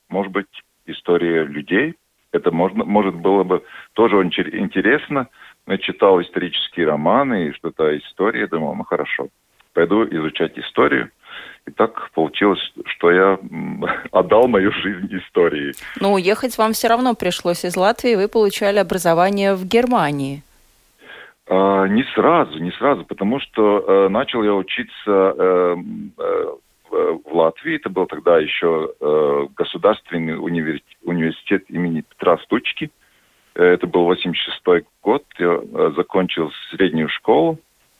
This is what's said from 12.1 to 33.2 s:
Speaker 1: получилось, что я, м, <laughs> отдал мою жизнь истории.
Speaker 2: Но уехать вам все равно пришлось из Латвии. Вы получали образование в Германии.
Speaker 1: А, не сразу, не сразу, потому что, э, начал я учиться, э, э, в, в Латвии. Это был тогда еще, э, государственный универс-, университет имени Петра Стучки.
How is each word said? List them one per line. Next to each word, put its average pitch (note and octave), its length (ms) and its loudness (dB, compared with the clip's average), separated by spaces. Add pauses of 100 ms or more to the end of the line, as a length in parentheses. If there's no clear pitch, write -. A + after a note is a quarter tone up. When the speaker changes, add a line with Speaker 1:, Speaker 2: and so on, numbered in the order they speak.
Speaker 1:
получилось, E2+ 580 0 (140)
что - 260 2
я, F#2+ 260 4 (120)
м, - 340 -8 (140)
<laughs> - 140 -12
отдал A2+ 360 4
мою G2+ 240 2
жизнь F#2+ 440 -6
истории. D2+ 580 -2 (260)
Speaker 2:
Но G3 140 2
уехать G3 440 0
вам A3 140 2
все A3+ 160 -2
равно A#3+ 260 2
пришлось F3+ 500 -2
из F3+ 120 -6
Латвии. A3 400 2
Вы G3 120 0
получали G#3 500 2
образование F#3+ 760 2
в F#3 100 -4
Германии. D3+ 800 0 (1080)
Speaker 1:
А, F#2+ 380 2
не G#2+ 180 2 (100)
сразу, G#2+ 440 2
не F2 140 -4
сразу, A2+ 320 -2
потому G#2+ 360 -4
что, G#2 460 2
э, G2 220 4
начал A#2 340 -2
я G#2 120 2
учиться, F#2+ 840 0
э, F2+ 380 2 (420)
э, E2+ 280 -2 (460)
в, E2 320 0
в D#2 100 -10
Латвии. E2 420 0
Это A#2+ 140 -10
был F#2 160 -2
тогда D#2+ 320 2
еще, D#2+ 640 -2
э, D2 460 0 (100)
государственный E2 800 -2
универс-, D#2+ 460 -6 (200)
университет E2+ 640 -2
имени E2+ 340 -4
Петра F2 360 0
Стучки. - 520 -6 (640)